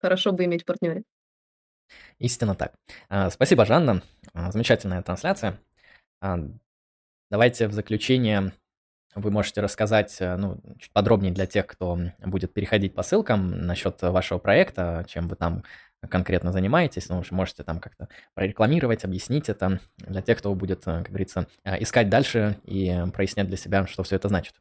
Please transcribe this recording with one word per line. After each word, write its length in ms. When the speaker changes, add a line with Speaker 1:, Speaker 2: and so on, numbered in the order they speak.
Speaker 1:
хорошо 320
бы 120
иметь 180
в 40
партнёре. 360
Speaker 2:
Истинно 360
так. 200
А, 220
спасибо, 340
Жанна. 380
А, 180
замечательная 500
трансляция. 560
А, 180
давайте 380
в 40
заключение 800
вы 160
можете 320
рассказать, 580
э, 160
ну, 240
чуть 140
подробнее 400
для 140
тех, 200
кто, 300
м, 240
будет 340
переходить 400
по 80
ссылкам 640
насчёт 360
вашего 360
проекта, 680
чем 200
вы 80
там 280
конкретно 440
занимаетесь. 560
Ну, 120
вы 120
можете 320
там 160
как-то 280
прорекламировать, 680
объяснить 440
это 320
для 260
тех, 160
кто 160
будет, 320
э, 120
как 100
говорится, 380
э, 180
искать 280
дальше 540
и, 260
э, 180
прояснять 400
для 80
себя, 300
что 180
всё 120
это 120
значит. 320